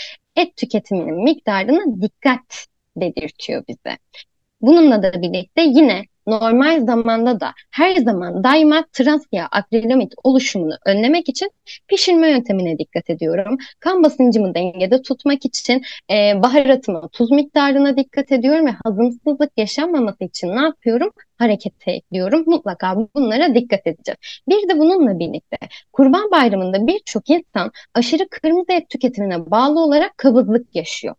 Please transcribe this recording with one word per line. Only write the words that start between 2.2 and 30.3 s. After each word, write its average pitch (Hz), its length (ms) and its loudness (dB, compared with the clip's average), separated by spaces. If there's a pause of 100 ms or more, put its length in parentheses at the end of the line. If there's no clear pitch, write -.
dedirtiyor - 720 -8
bize. - 300 -12 (640)
Bununla 262 420 6
da 180 180 0
birlikte 180 400 -4
yine 247 420 4 (240)
normal 233 580 2
zamanda 226 540 0
da 147 120 -8 (200)
her 359 240 0
zaman 190 480 -2
daima 302 500 4
trans 294 380 2
yağ 170 200 -6
akrilamit 226 600 0 (100)
oluşumunu 247 500 0 (120)
önlemek 233 440 0
için 370 200 -6 (380)
pişirme 339 420 2
yöntemine 196 480 0
dikkat 160 320 -6
ediyorum. 175 480 -4 (220)
Kan 359 240 0
basıncımı 226 520 2
dengede 185 460 0
tutmak 277 440 -4
için, - 360 -4 (300)
e, 208 320 2
baharatımı, 254 680 2
tuz 233 220 -2
miktarına 277 640 2
dikkat 277 340 -4
ediyorum 277 340 2
ve 262 60 0 (120)
hazımsızlık 240 760 -2
yaşanmaması 240 680 -4
için - 240 -8
ne 208 140 -4
yapıyorum? 302 500 -4 (260)
Harekete - 540 -4
ekliyorum. 196 540 -2
Mutlaka 190 500 -2 (200)
bunlara 269 400 0
dikkat 240 320 -2
edeceğiz. - 320 -8 (280)
Bir 381 220 2
de 339 100 0
bununla 311 400 2
birlikte - 380 -8 (360)
Kurban 339 380 2
Bayramı'nda 202 560 2
birçok 339 420 -4
insan 247 420 -2 (220)
aşırı 311 360 0
kırmızı 339 420 -2
et 349 180 -2
tüketimine 196 640 -4
bağlı 269 280 2
olarak 311 380 0
kabızlık 233 580 2